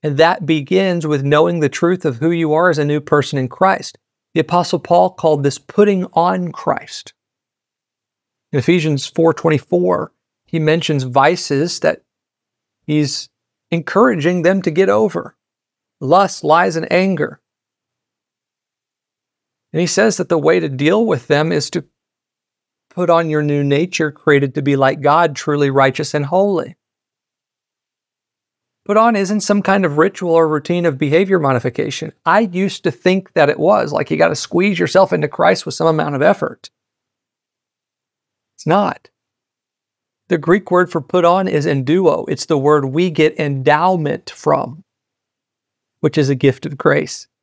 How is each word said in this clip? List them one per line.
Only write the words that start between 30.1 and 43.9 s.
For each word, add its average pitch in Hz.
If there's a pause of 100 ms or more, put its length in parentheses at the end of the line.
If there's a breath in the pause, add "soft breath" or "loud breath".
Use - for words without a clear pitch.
or 165
routine 170
of 147
behavior 170
modification. 139 (140)
I 185
used 185
to 165
think 185
that 151
it -
was, 165
like -
you 156
gotta 165
squeeze 180
yourself 180
into 151
Christ -
with 151
some 165
amount 156
of 131
effort. - (1900)
It's -
not. 185 (1200)
The 175
Greek 175
word 180
for 165
put 175
on 185
is 156
enduo. 156
It's -
the 156
word 143
we 160
get 151
endowment 147